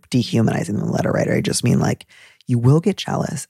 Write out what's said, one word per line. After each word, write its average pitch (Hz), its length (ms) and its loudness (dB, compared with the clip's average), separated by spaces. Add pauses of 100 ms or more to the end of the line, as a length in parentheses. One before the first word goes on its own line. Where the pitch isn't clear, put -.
dehumanizing - 680 0
the - 80 -4
letter - 260 -2
writer. - 240 0
I - 60 0
just - 220 -2
mean, 123 160 4
like, - 280 -2 (400)
you 123 100 0
will 131 220 4
get 185 180 0
jealous, - 520 -6